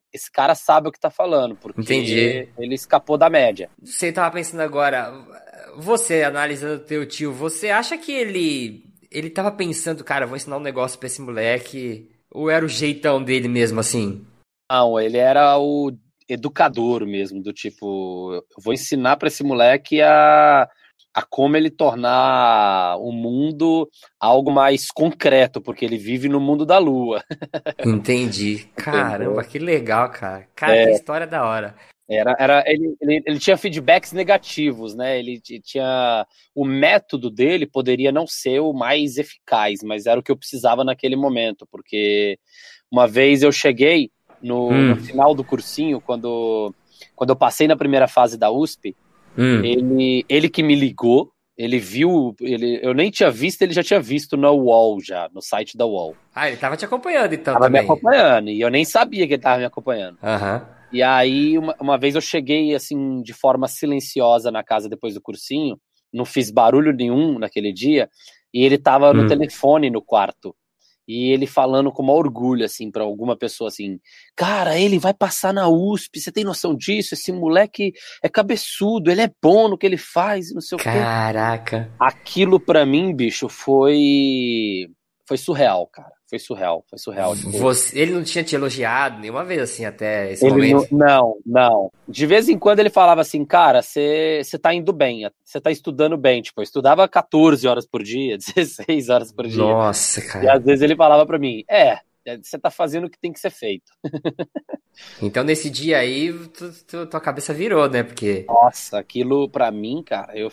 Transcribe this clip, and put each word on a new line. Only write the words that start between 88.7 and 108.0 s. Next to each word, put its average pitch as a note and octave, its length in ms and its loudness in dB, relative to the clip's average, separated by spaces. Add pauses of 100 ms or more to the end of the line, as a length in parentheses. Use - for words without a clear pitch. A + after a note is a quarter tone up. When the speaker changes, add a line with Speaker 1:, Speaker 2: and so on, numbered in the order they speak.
Speaker 2:
nenhuma A#2 240 -10
vez, F3+ 180 -4
assim, A#2 220 -8
até G#2 480 -6
esse G2 120 0
Speaker 1:
Ele C3+ 280 6
Speaker 2:
momento? C#3 180 4
Speaker 1:
não, C#3+ 80 0
não, C3 380 6 (100)
não. A#2 460 4 (160)
De C3+ 180 -2
vez A3 220 4
em D#4 100 4
quando G#3 220 4
ele G#3 100 4
falava F3 300 6
assim, D3+ 240 -2
"Cara, C#3+ 360 6
cê, D3+ 640 -2
cê - 140 -10
tá E3 160 -4
indo F3 180 -4
bem, A#2+ 380 -2 (140)
cê - 160 -12
tá D#3 100 -2
estudando D3+ 460 -2
bem." B2+ 260 2
Tipo, - 180 -14
eu G#2 40 -4
estudava D3 440 2
quatorze D#3 600 4
horas A#2+ 180 -2
por A2+ 160 -8
dia, A#2 340 -4 (100)
<laughs> D3+ 600 -4
dezesseis - 20 -12
horas A#2 240 2
por A#2+ 140 -10
dia. A2+ 120 -6
Speaker 2:
Nossa, G#2+ 600 0
cara. F#2+ 240 -8
Speaker 1:
E B2+ 40 4
às C3+ 160 4
vezes C#3 180 4
ele D3+ 140 2
falava D3+ 280 6
pra D#3+ 140 -4
mim, B2 320 -6
"É, D3+ 300 4 (260)
é, A#2+ 160 -12
cê - 160 -14
tá D#3+ 140 -4
fazendo E3 340 -6
o - 40 -12
que - 100 -20
tem F3 120 -8
que E3 60 -18
ser F#3+ 120 -6
feito." - 420 -10 (100)
<laughs> - 1160 -12
Speaker 2:
Então, G#2 240 -4
nesse D#3 240 -2
dia D3 300 -2
aí, C3+ 340 -2 (160)
tu, F3 240 -18 (140)
tu, E3+ 200 -12
tua E3 140 -10
cabeça C#3+ 320 -6
virou, D#3 360 0
né? B2 140 0